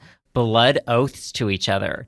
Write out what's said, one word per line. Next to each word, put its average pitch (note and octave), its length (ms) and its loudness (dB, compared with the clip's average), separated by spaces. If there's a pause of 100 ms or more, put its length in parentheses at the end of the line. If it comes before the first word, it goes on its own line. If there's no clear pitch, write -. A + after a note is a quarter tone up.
(320)
blood A#2+ 540 2
oaths B2 460 -2
to G#2+ 180 -4
each F#2+ 180 -2
other G2+ 400 -4